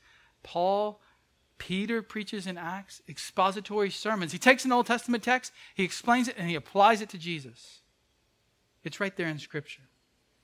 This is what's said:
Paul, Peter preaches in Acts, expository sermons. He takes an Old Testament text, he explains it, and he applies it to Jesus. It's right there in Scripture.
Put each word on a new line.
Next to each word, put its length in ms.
Paul, 560
Peter 440
preaches 460
in 100
Acts, 500
expository 840
sermons. 400
He 80
takes 260
an 60
Old 160
Testament 360
text, 280
he 80
explains 440
it, 100
and 120
he 60
applies 460
it 80
to 80
Jesus. 640
It's 160
right 160
there 120
in 100
Scripture. 460